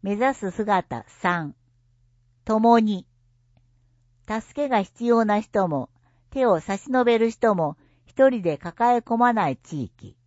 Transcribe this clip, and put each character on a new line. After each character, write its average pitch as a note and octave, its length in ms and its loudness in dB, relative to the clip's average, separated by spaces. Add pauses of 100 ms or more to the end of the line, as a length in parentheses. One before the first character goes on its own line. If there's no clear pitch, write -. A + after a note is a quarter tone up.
目 G3 100 -6
指 B3+ 220 -2
す F#3+ 180 -8
姿 F#3+ 560 -4
三。 F3 480 -6 (880)
共 A3+ 340 4
に。 G#3+ 280 -2 (1200)
助 A3 260 -8
け C#4+ 140 -2
が A3+ 140 2
必 - 220 -10
要 A#3 200 4
な G#3 160 0
人 G3+ 260 -2
も、 E3+ 240 -4 (400)
手 C4 160 0
を F#3 140 4
差 G3 160 -6
し - 160 -10
伸 B3+ 120 2
べ A#3 140 2
る A3+ 120 2
人 A3 260 0
も、 D#3 200 -4 (300)
一 C4+ 220 2
人 B3 120 -2
で E3+ 160 -4
抱 A#3 380 0
え A#3+ 40 0
込 A#3 180 -4
ま A#3+ 160 2
な G3+ 160 0
い C3 80 -4
地 C#3+ 280 -10
域。 - 320 -18 (100)